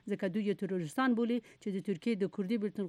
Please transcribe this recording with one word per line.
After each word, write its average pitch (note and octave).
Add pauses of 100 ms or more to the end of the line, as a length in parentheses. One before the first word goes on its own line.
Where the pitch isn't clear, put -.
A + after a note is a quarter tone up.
(120)
ځکه G3
دوی G#3+
یې G3
تروریستان F#3+
بولي A#3 (220)
چې -
د - (100)
ترکیې G#3+
د G3 (100)
کردي G3+
بېلتون G#3